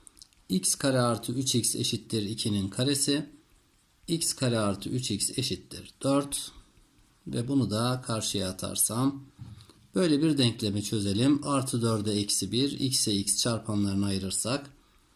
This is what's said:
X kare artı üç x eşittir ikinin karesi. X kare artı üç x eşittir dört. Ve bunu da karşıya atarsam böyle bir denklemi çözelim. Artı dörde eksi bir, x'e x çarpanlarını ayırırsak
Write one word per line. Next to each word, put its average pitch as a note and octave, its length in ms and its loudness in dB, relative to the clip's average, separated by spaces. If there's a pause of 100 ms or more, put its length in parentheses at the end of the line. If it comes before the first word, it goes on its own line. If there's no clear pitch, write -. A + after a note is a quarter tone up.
(480)
X F#3 260 0
kare C3 260 2
artı A#2+ 320 0
üç C3 220 0
x A2+ 200 2
eşittir - 480 -2
ikinin G#2 460 0
karesi. C#3+ 640 0 (800)
X E3 240 0
kare A#2 260 2
artı G2+ 300 0
üç B2+ 220 -2
x - 280 -2
eşittir - 640 -6
dört. C#3 500 0 (760)
Ve B2 220 -4
bunu C3 220 4
da B2 360 0
karşıya G#2+ 420 -2
atarsam A2 760 0 (720)
böyle D#3+ 280 4
bir D#3 160 2
denklemi A2 440 2
çözelim. A2 640 2
Artı C3 380 0
dörde A2 300 2
eksi G2+ 400 0
bir, C3+ 280 0
x'e B2+ 320 2
x G2 300 2
çarpanlarını G2+ 640 0
ayırırsak G2 640 -2 (460)